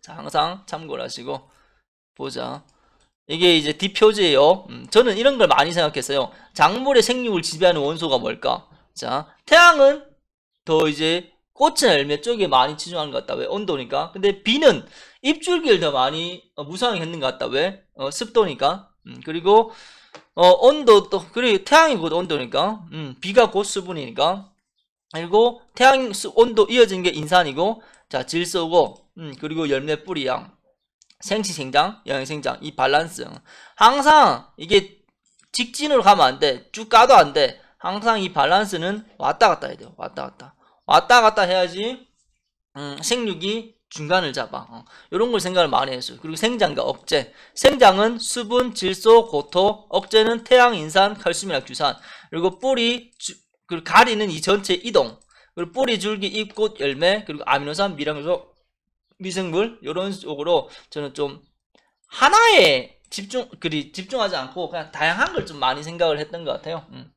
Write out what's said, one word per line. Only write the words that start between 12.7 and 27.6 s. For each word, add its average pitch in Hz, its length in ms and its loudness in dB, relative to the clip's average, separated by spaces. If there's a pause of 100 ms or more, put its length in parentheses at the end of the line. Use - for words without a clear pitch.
치중하는 160 340 -10
것 123 140 -8
같다. 123 140 -8
왜? 127 80 -6
온도니까. 156 640 -6
근데 196 320 -4
비는 240 420 2 (360)
잎줄기를 302 580 0
더 160 120 -2
많이, 156 520 -4 (120)
어, 147 100 -12
무성하게 190 360 -4
했는 165 180 -10
것 135 60 -6
같다. 127 220 -6
왜? 156 340 -4 (140)
어, 135 160 -10
습도니까. 185 800 -2 (160)
음, 123 180 -20
그리고, 190 460 2 (640)
어, 175 160 6
온도 226 580 6
또, 185 220 -4
그리고 233 320 0
태양이 311 320 4
곧 160 180 -4
온도니까. 165 800 -4
음, 143 300 -12
비가 202 280 2
곧 196 140 -2
수분이니까. 175 880 -6 (640)
그리고 202 480 0 (120)
태양, 254 400 2
수, - 220 -10
온도 220 340 4
이어진 214 320 2
게 180 80 0
인산이고, 165 720 -2 (280)